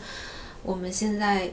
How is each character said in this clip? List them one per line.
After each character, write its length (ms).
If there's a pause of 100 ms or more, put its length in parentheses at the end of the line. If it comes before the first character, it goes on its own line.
(640)
我 120
们 180
现 240
在 360